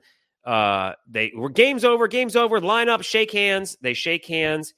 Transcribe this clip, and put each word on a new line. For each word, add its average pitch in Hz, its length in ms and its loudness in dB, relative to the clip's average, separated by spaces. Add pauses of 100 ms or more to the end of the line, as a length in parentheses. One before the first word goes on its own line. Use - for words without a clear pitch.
(460)
uh, 101 480 0 (160)
they 110 260 -2
were, 120 140 -6
Game's 240 340 2
over, 233 240 4
game's 233 280 -2
over, 226 260 2
line 226 280 0
up, 226 120 2
shake 220 300 -2
hands. 196 500 -2
They 127 120 -2
shake 165 320 -4
hands 156 520 -4